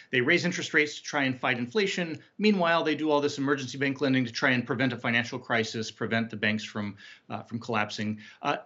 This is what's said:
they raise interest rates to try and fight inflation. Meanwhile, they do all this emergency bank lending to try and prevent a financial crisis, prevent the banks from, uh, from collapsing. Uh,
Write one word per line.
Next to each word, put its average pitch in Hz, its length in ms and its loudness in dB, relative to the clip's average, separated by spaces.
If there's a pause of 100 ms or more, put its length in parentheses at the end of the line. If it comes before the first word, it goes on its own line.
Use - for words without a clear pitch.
(120)
they 127 80 2
raise 165 240 2
interest 175 300 -4
rates 151 220 2
to - 60 -14
try 143 220 -2
and 131 160 -2
fight 127 180 0
inflation. 165 640 -2 (180)
Meanwhile, 175 460 4
they 156 100 2
do 151 160 0
all 147 100 6
this 143 160 0
emergency 135 400 -2
bank 135 240 0
lending 131 240 4
to 113 60 -4
try 135 200 2
and 123 140 2
prevent 127 280 0
a 120 40 -4
financial 120 440 -2
crisis, 110 500 -2
prevent 113 400 -2
the 113 60 -10
banks 107 280 0
from, 104 320 -8 (320)
uh, 107 140 -8
from - 160 -8
collapsing. 107 640 -2 (220)
Uh, 147 240 0